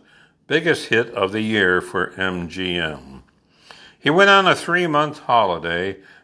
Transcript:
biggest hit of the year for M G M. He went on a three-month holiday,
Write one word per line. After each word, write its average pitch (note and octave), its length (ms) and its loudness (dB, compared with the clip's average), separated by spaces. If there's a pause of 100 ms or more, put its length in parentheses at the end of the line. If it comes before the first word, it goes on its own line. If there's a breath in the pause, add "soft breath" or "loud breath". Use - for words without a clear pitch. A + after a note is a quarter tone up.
(480 soft breath)
biggest D#3+ 420 -2
hit A#2 220 2
of G2 200 0
the G#2+ 100 -4
year G2+ 380 2
for - 400 -4
M F2+ 300 -4
G F2+ 260 -6
M. C#2 480 -8 (760 loud breath)
He - 120 -4
went G3 200 4
on G3 180 6
a D#3 80 4
three-month D#3 640 -2
holiday, F#2 800 0 (260 loud breath)